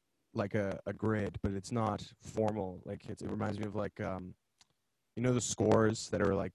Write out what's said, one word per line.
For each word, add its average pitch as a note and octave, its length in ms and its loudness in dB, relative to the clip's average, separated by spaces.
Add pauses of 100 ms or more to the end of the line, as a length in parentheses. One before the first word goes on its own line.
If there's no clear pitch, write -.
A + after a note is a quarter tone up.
(340)
like, G#2 200 0
a, G2 320 0
a G#2 80 -2
grid, G#2+ 480 0
but G2+ 100 0
it's G2 180 -6
not A2 320 0 (200)
formal. G#2 640 -2
Like, - 220 -8
it's, - 140 -10
it G2 80 -6
reminds G#2 280 -2
me G#2+ 80 -4
of, G2 80 -8
like, G2+ 260 -4
um, F#2 340 -6 (800)
you A#2+ 80 -2
know, B2 120 4
the B2 80 4
scores A2 640 4
that F#2+ 140 0
are, F#2+ 120 4
like, F2+ 200 -2